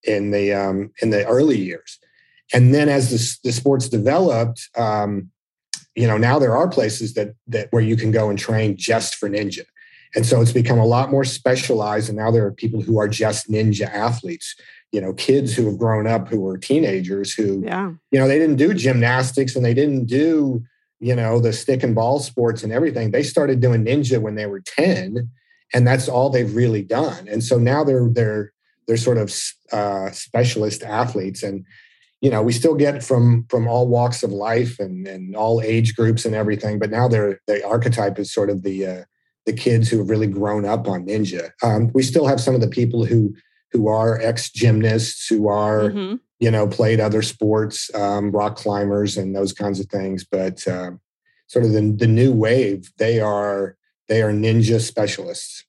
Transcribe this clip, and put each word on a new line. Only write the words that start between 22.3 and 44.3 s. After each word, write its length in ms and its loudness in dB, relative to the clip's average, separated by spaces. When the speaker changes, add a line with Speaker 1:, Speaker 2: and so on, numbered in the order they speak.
Speaker 1:
and 100 -4
everything. 380 0
They 120 0
started 380 0
doing 240 2
ninja 340 0
when 160 -4
they 120 -6
were 120 -8
ten, 720 -2
and 140 4
that's 220 2
all 200 2
they've 260 0
really 260 2
done. 460 -4
And 160 -4
so 140 2
now 260 2
they're, 280 2
they're, 400 -2
they're 100 2
sort 200 2
of, 160 -2
uh, 400 -2
specialist 720 -2
athletes. 600 -4
And, 200 -8
you 100 2
know, 120 0
we 100 2
still 240 2
get 260 0
from, 460 4
from 180 0
all 220 0
walks 360 0
of 80 -4
life 460 -2
and, 300 -8
and 300 -12
all 240 0
age 340 0
groups 300 0
and 100 -2
everything, 440 -2
but 100 -2
now 180 0
they're, 400 0
the 180 -2
archetype 540 0
is 140 -6
sort 160 0
of 140 -4
the, 220 -4
uh, 180 -10
the 80 -2
kids 360 2
who 100 2
have 100 -2
really 180 2
grown 380 -2
up 200 -2
on 200 -4
ninja. 460 -4
Um, 300 2
we 100 4
still 240 2
have 140 2
some 140 2
of 60 2
the 60 2
people 380 0
who, 280 2
who 160 2
are 320 2
ex-gymnasts, 1080 0